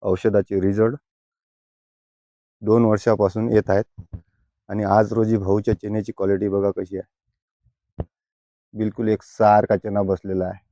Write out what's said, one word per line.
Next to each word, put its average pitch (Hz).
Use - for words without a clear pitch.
औषधाचे 98
रिझल्ट 107
दोन 110
वर्षापासून 107
येत 107
आहेत 98
आणि 104
आज 101
रोजी 113
भाऊच्या 104
चण्याची 104
क्वालिटी 98
बघा 98
कशी 95
आहे, -
बिलकुल 110
एकसारखा 104
चणा 101
बसलेला 95
आहे 95